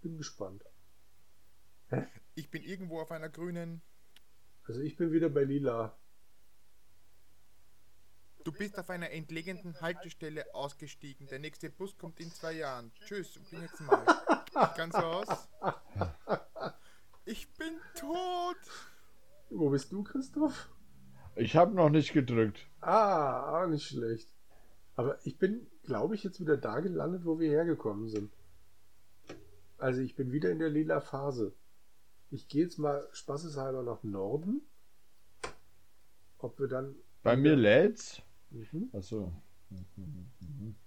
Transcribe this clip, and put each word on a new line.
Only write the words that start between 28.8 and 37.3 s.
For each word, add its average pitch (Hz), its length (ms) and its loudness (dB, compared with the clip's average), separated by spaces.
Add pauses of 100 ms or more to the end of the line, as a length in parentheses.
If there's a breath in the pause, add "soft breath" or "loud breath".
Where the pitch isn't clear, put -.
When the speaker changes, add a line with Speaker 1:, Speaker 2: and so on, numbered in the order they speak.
Speaker 1:
Also 131 240 2
ich 127 140 -4
bin 127 160 -2
wieder 156 200 4
in 165 80 0
der 160 100 4
lila 156 300 4
Phase. 135 540 -2 (800)
Ich - 160 -8
geh 143 160 2
jetzt 170 160 -4
mal 143 340 0
spaßeshalber 135 720 -4
nach 120 200 -4
Norden. 127 580 0 (1800)
Ob - 200 -8
wir 139 80 2
dann 131 280 -4 (280)
Speaker 3:
Bei 113 140 8